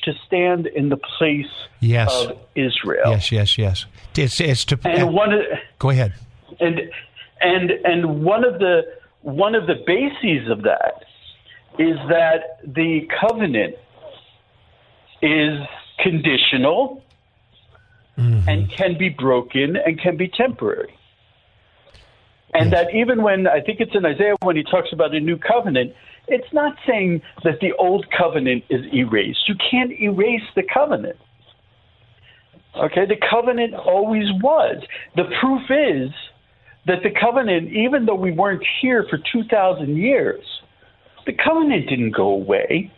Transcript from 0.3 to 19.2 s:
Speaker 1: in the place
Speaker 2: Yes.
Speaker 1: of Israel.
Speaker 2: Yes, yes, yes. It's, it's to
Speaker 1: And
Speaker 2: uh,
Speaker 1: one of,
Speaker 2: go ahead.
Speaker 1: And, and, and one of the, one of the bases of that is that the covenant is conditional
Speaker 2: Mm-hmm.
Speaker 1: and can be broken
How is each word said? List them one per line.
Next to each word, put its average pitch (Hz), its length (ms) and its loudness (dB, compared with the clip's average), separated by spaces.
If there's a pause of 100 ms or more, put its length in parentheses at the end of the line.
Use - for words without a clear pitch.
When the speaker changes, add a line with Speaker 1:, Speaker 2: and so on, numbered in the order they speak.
Speaker 1:
in 143 220 -2
the 139 80 2
place 147 500 -2 (340)
Speaker 2:
Yes. 117 300 2 (160)
Speaker 1:
of - 120 -12 (180)
Israel. 120 540 0
Speaker 2:
Yes, 101 200 0
yes, 104 280 2
yes. 98 280 -2 (300)
It's, 139 240 0
it's 143 260 0
to 135 180 0
Speaker 1:
And 175 200 2
Speaker 2:
uh, - 20 2
Speaker 1:
one 202 260 2
of, 208 80 2 (380)
Speaker 2:
go 131 120 2
ahead. 123 240 2 (440)
Speaker 1:
And, 165 220 0 (600)
and, 180 300 2 (140)
and 160 400 0
one 220 200 2
of 247 140 0
the, 180 240 4 (400)
one 190 320 0
of 196 120 0
the 170 80 0 (120)
bases 185 640 -2
of 104 120 -2
that - 420 0 (760)
is 165 180 2 (120)
that 165 560 0
the 156 420 -2 (140)
covenant 185 560 0 (1500)
is 151 380 2 (380)
conditional 160 1040 2 (1160)
Speaker 2:
Mm-hmm. 113 300 4
Speaker 1:
and 98 240 0
can 180 240 0
be 185 140 0
broken 131 640 0